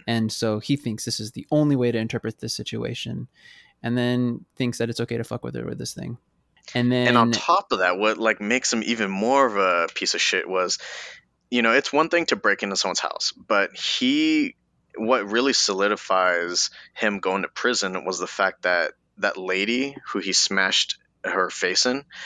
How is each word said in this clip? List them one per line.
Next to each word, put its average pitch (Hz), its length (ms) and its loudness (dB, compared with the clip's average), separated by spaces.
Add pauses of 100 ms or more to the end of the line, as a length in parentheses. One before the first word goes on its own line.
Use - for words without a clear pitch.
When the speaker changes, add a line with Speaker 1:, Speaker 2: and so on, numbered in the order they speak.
Speaker 1:
And 113 260 0
so 107 280 -2
he 139 160 0
thinks 113 280 -6
this - 160 -4
is 107 120 -10
the - 180 -12
only 147 260 4
way 123 160 2
to 113 60 0
interpret 113 400 -4
this 113 160 -6
situation, 120 720 -6 (540)
and 120 160 0
then 123 460 0 (120)
thinks 123 220 -2
that 117 100 0
it's 117 120 -6
okay 117 180 -4
to 117 60 -4
fuck - 200 -8
with 120 120 -8
her 117 100 -6
with - 120 -8
this - 140 -8
thing. - 240 -10 (580)
And 123 160 2
then 123 180 4
Speaker 2:
And 123 100 6
on 117 140 6
top 175 400 2
of 101 80 0
that, 90 180 2
what, 107 180 2
like, 110 240 0
makes 117 320 0
him 113 120 0
even 110 260 -2
more 120 340 4
of 110 120 2
a 87 360 4
piece - 220 -2
of 85 60 -2
shit - 280 0
was, 92 300 0 (720)
you 123 120 2
know, 113 100 4
it's 139 200 2
one 156 160 2
thing 170 180 2
to 127 100 0
break 101 260 0
into 98 140 -4
someone's 92 240 -2
house, - 360 -4
but 101 400 0
he, 151 800 0 (400)
what 110 340 0
really 123 220 2
solidifies 92 1200 2 (240)
him 104 260 -2
going 95 220 -2
to - 60 -6
prison 95 560 -2
was 90 140 -4
the 87 80 -4
fact - 360 -2
that 87 300 2 (260)
that 101 180 -2
lady 104 600 -2 (120)
who - 120 -4
he 95 120 -4
smashed - 680 0 (260)
her 92 260 0
face - 360 0
in, 135 180 -2 (220)